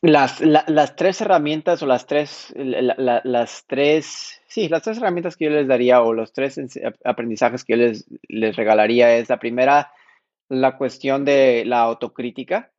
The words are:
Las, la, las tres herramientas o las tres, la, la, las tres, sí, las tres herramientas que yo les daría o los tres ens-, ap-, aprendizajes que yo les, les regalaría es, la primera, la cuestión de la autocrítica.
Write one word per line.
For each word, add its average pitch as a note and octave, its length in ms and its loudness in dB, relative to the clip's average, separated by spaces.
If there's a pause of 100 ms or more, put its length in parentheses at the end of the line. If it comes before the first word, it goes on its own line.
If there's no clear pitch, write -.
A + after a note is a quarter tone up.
Las, C#3+ 400 2
la, D3+ 260 4
las D3+ 300 0
tres F#3 240 0
herramientas D#3+ 600 0
o D3 60 -4
las B2+ 180 0
tres, - 500 -6
la, B2+ 400 -2
la, A#2+ 280 -2
las A#2+ 420 -4
tres, D3 840 -2
sí, G#3 220 -4
las E3 140 -2
tres A3 140 -6
herramientas F3 380 -4
que D#3+ 100 -4
yo D3+ 60 0
les D3 160 0
daría B2 320 4
o A2+ 140 2
los A2+ 180 -6
tres C3+ 280 -6
ens-, C3+ 260 -12
ap-, - 180 -8
aprendizajes A#2 600 -4
que - 100 -2
yo A#2 40 0
les, A#2 280 0 (220)
les A2 280 -4
regalaría A#2 600 4
es, A#2 120 -4
la A#2+ 100 -2
primera, C3 520 0 (560)
la C3 300 -2
cuestión C#3 480 -4
de C3+ 400 4
la A#2+ 160 0
autocrítica. B2 960 -6